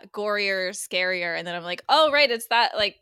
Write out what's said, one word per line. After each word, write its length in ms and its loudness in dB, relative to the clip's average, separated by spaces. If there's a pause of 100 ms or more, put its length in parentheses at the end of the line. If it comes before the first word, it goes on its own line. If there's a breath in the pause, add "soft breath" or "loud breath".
(120)
gorier, 580 -2
scarier, 680 -2
and 80 -8
then 80 -6
I'm 100 -8
like, 240 -8
"Oh, 220 6
right, 200 4
it's 180 -4
that, 280 2
like, 260 -2